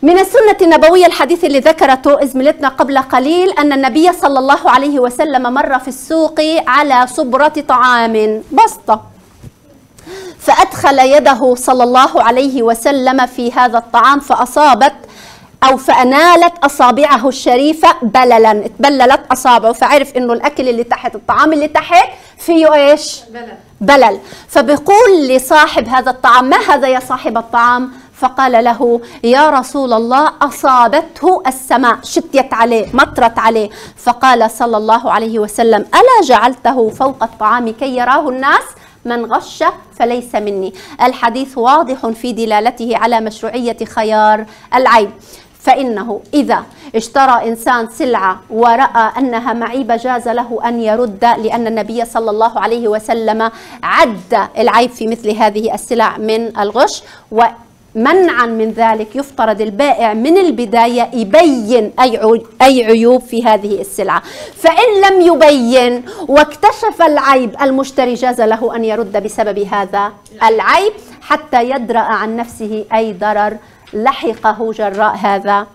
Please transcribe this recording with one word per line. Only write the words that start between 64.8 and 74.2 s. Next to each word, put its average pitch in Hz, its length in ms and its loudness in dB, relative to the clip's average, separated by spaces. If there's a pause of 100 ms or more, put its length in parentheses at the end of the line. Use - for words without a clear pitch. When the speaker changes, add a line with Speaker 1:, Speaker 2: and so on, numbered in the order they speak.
Speaker 1:
لم 381 160 4
يبين 254 840 2 (220)
واكتشف 302 720 0
العيب 269 600 2
المشتري 269 520 -2
جاز 247 280 -4
له 220 340 -2
أن 226 100 -4
يرد 214 380 -4
بسبب 208 360 -6
هذا 202 520 -4 (320)
العيب 240 500 2 (280)
حتى 262 480 -2
يدرأ 240 300 -4
عن 214 360 -4
نفسه 220 580 -10
أي 220 200 -2
ضرر 208 440 -4 (360)
لحقه 220 800 -4